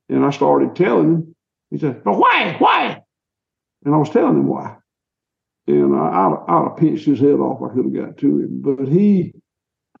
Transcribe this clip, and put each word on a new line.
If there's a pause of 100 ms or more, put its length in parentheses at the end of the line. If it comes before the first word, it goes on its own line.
(140)
And
I
started
telling
him. (360)
He
said,
"But
why?
Why?" (800)
And
I
was
telling
him
why. (920)
And
I,
I'd, (100)
I'd
have
pinched
his
head
off
if
I
could
have (120)
got
to
him.
But
he, (680)